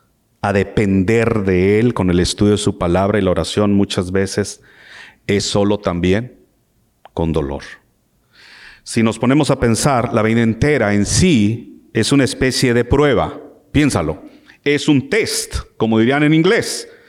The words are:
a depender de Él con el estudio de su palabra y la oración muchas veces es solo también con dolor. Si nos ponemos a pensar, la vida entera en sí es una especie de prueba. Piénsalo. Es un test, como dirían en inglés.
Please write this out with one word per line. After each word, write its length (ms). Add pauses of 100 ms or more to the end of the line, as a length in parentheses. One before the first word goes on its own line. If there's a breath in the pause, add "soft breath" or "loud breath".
(420 soft breath)
a 120
depender 880
de 360
Él 140
con 160
el 100
estudio 340
de 40
su 220
palabra 400
y 20
la 100
oración 420
muchas 380
veces 500 (680 loud breath)
es 160
solo 340
también 600 (760)
con 200
dolor. 300 (1200 loud breath)
Si 200
nos 160
ponemos 320
a 80
pensar, 540
la 100
vida 180
entera 540
en 100
sí 880
es 180
una 120
especie 500
de 100
prueba. 560 (320)
Piénsalo. 520 (400 loud breath)
Es 240
un 220
test, 460 (220)
como 220
dirían 240
en 100
inglés. 560 (200 loud breath)